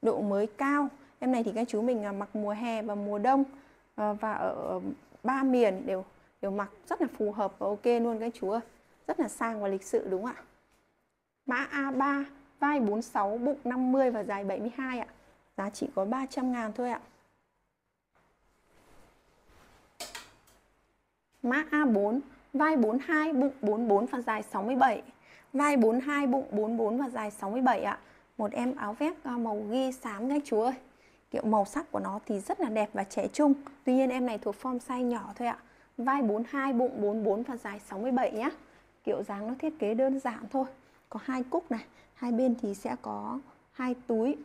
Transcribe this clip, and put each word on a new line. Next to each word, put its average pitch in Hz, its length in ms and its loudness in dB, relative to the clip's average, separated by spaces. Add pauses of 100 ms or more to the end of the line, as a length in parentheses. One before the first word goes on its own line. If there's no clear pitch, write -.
Độ 220 200 2
mới 202 260 0
cao. 277 400 0 (320)
Em 254 120 0
này 240 120 2
thì 214 120 -2
các 233 120 0
chú 214 140 0
mình, 233 220 0
à, 202 80 -4
mặc 202 240 -8
mùa 208 160 -2
hè 226 300 -4
và 214 140 -4
mùa 208 240 -2
đông, 262 240 6 (520)
à, 214 180 0
và 214 200 -4
ở - 480 -2 (420)
ba 262 200 0
miền 233 420 4
đều, 190 200 -4 (360)
đều 196 100 -2
mặc 196 200 -4 (180)
rất 370 120 0
là 302 60 2 (100)
phù 208 140 0
hợp 202 280 -2
và 202 80 0
ok 208 180 -2
luôn 233 340 2
các 233 140 -4
chú - 160 -4
ơi. 226 120 0 (460)
Rất 320 120 -4
là 269 80 2
sang 226 340 -4
và 202 60 0
lịch 196 160 -2
sự - 260 -2
đúng 185 140 -2
không 240 120 -6
ạ? - 80 -18 (1040)
Mã 262 260 0
A 277 200 0
ba, 277 340 2 (340)
vai 285 200 4
bốn 214 220 2
sáu, 208 360 0
bụng 269 260 0
năm 254 280 0
mươi 262 200 6
và 214 120 -2
dài 202 200 -4
bảy 190 160 -2
mươi 226 160 -4
hai 254 240 -6
ạ. 240 80 -6 (500)
Giá 202 120 -4
chỉ - 260 -6
có 190 100 0
ba 262 200 -2
trăm 254 260 -2
ngàn 233 220 -2
thôi 247 160 -4
ạ. 233 120 -6 (4000)
Mã 269 280 2
A 302 140 4
bốn, 214 340 4 (340)
vai 302 240 4
bốn 226 220 4
hai, 311 340 0
bụng 269 280 2
bốn 214 260 2
bốn - 180 6
và 247 160 -4
dài 220 220 -2
sáu 196 200 -4
mươi 240 120 0
bảy. 247 280 4 (500)
Vai 285 240 4
bốn 226 220 6
hai, 285 280 0
bụng 262 240 0
bốn 214 260 0
bốn 226 200 2
và 262 120 -2
dài 220 220 -6
sáu 196 180 -6
mươi 240 120 0
bảy 247 220 4
ạ. 202 160 -2 (380)
Một 214 140 -2
em 247 240 -2
áo 214 180 -6
vest, 302 300 -2
à, 247 140 -6
màu 214 320 -2
ghi 262 220 0
xám 233 380 -6
các 285 160 2
chú 214 160 2
ơi. 247 120 2 (580)
Kiểu - 140 -2
màu 214 200 4
sắc 311 260 -8
của 208 80 -2
nó 196 260 -6
thì 202 140 -2
rất 349 200 -6
là 311 100 0
đẹp 214 240 0
và 202 100 -4
trẻ 202 240 -4
trung. 285 260 4 (300)
Tuy 254 100 2
nhiên 262 160 6
em 247 160 -2
này 226 120 -2
thuộc 208 240 -4
form 254 180 -4
size 247 220 -4
nhỏ 226 340 -2
thôi 240 120 -4
ạ. 233 100 -4 (400)
Vai 262 240 2
bốn 214 260 2
hai, 277 260 0
bụng 240 280 2
bốn 208 220 2
bốn 208 200 2
và 247 140 -8
dài 208 220 -10
sáu 196 200 -10
mươi 240 120 0
bảy 247 200 2
nhá. 233 180 -2 (540)
Kiểu 202 200 -2
dáng 208 240 -8
nó 240 120 -4
thiết 311 200 -4
kế 208 140 0
đơn 269 260 2
giản 233 320 -6
thôi. 269 140 2 (440)
Có 226 140 -8
hai 262 200 -2
cúc 285 280 -2
này, 226 140 -4 (280)
hai 247 180 -4
bên 240 300 4
thì 202 140 -2
sẽ 233 260 -4
có 208 380 -6 (320)
hai 254 240 -2 (120)
túi. 240 380 2